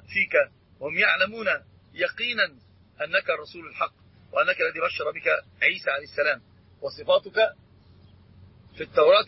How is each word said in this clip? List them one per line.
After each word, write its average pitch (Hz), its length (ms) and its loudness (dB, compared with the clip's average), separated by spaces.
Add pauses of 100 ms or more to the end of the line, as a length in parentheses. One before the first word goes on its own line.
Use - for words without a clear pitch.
فيك، 165 500 -2 (280)
وهم 156 180 -8
يعلمون 202 500 0 (460)
يقينا 208 520 -4 (560)
أنك 175 280 -2
الرسول 160 380 -6
الحق، - 260 -6 (380)
وأنك 170 300 0
الذي 160 180 -2
بشر 151 320 -4
بك 165 160 -6 (340)
عيسى 165 280 0
عليه 143 140 -4
السلام، 147 380 -2 (400)
وصفاتك - 760 0 (1200)
في 156 60 -10
التوراة 170 440 6